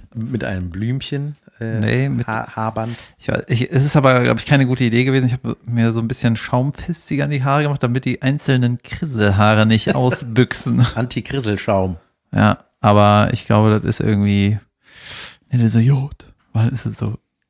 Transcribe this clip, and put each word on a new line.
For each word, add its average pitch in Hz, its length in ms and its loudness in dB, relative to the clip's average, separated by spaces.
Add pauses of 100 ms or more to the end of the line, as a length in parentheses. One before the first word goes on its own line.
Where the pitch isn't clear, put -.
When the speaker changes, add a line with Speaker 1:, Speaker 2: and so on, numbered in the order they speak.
(140)
Speaker 1:
Mit 117 300 -6
einem 92 260 -6
Blümchen, 135 680 -6 (240)
äh, 113 200 -4
Speaker 2:
Nee, 120 300 0
mit 120 180 -4
Speaker 1:
Ha-, 113 280 -6
Haarband. 113 400 -6 (220)
Speaker 2:
Ich - 120 -10
weiß, - 180 -4
ich, 120 240 -2
es 135 120 2
ist 151 120 0
aber, 131 280 6
glaub 120 140 2
ich, - 80 -8
keine 139 220 2
gute 127 160 -2
Idee 120 220 2
gewesen. 131 200 2
Ich 120 80 0
hab 123 80 -6 (240)
mir 117 260 0
so 113 80 -2
ein 113 80 -2
bisschen 117 300 -2
Schaumfisziger 143 840 -4
an 143 80 -4
die 139 120 -2
Haare 139 200 0
gemacht, 143 180 -2
damit 123 240 -2
die 127 160 -2
einzelnen 127 640 0
Krisselhaare 107 840 2
nicht 110 300 2
Speaker 1:
<laughs> - 0 -
Speaker 2:
ausbüchsen. 123 960 0
Speaker 1:
Anti-Krisselschaum. 107 1040 -2 (340)
Speaker 2:
Ja, 104 320 2 (160)
aber 104 520 4
ich - 160 -6
glaube, 107 340 4
das - 180 -2
ist - 80 -2
irgendwie, 101 520 2 (920)
nee, 123 60 2
das 113 160 2
ist 117 140 4
so 139 80 4
gut, 139 320 -6 (260)
weil 113 180 0
es - 140 -8
ist 110 140 -8
so 107 180 -6 (320)